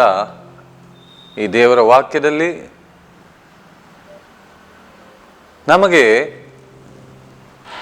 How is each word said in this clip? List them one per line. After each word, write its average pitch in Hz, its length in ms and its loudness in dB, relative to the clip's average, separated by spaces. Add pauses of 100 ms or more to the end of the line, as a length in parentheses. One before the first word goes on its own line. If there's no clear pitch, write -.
(1400)
ಈ 107 100 -6
ದೇವರ 120 320 2
ವಾಕ್ಯದಲ್ಲಿ 147 920 -2 (3000)
ನಮಗೆ 151 680 2 (1500)